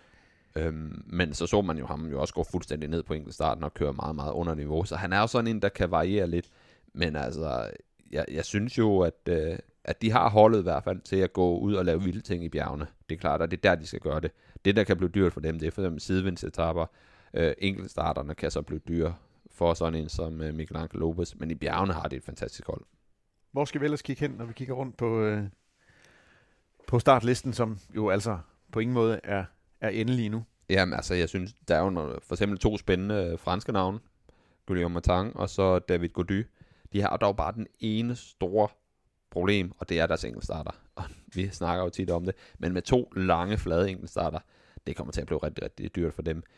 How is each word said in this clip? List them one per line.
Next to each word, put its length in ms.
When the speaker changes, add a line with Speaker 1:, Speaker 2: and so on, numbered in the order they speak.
Speaker 1:
Øhm, 500
men 280
så 140
så 140
man 160
jo 80
ham 200
jo 160
også 120
gå 100
fuldstændig 460
ned 140
på 100
enkeltstarten 500
og 100
køre 200
meget, 220
meget 180
under 220
niveau. 280
Så 120
han 180
er 60
jo 80
sådan 200
en, 140
der 80
kan 220
variere 360
lidt. 220
Men 220
altså, 540
jeg, 200
jeg 140
synes 320
jo, 220
at, 200
øh, 300
at 180
de 100
har 180
holdet 300
i 40
hvert 200
fald 180
til 140
at 180
gå 240
ud 160
og 120
lave 180
vilde 180
ting 220
i 60
bjergene. 380
Det 60
er 40
klart, 220
at 100
det 60
er 120
der, 60
de 120
skal 120
gøre 200
det. 120
Det, 100
der 80
kan 140
blive 120
dyrt 240
for 60
dem, 200
det 80
er 40
for 100
eksempel 200
sidevindsetapper. 840
Øh, 240
enkeltstarterne 800
kan 160
så 100
blive 260
dyre 280
for 220
sådan 260
en 100
som, 320
øh, 120
Miguel 280
Angel 180
Lopez. 360
Men 160
i 40
bjergene 380
har 140
de 80
et 80
fantastisk 440
hold. 140
Speaker 2:
Hvor 140
skal 160
vi 40
ellers 160
kigge 180
hen, 120
når 140
vi 80
kigger 200
rundt 240
på, 240
øh, 220
på 120
startlisten, 540
som 260
jo 140
altså 280
på 80
ingen 140
måde 300
er, 220
er 80
endelig 360
endnu? 180
Speaker 1:
Jamen, 240
altså, 220
jeg 140
synes, 260
der 80
er 80
jo 60
noget, 340
for 120
eksempel 220
to 200
spændende, 540
øh, 80
franske 320
navne. 280
Guillaume 280
Martin 420
og 140
så 300
David 300
Gaudu. 320
De 80
har 160
dog 180
bare 180
den 140
ene 360
store 520
problem, 480
og 120
det 100
er 80
deres 180
enkeltstarter. 460
Og 80
vi 160
snakker 340
jo 60
tit 200
om 160
det, 100
men 140
med 80
to 340
lange, 420
flade 320
enkeltstarter, 500
det 80
kommer 180
til 80
at 60
blive 160
rigtig, 200
rigtig 320
dyrt 180
for 80
dem. 220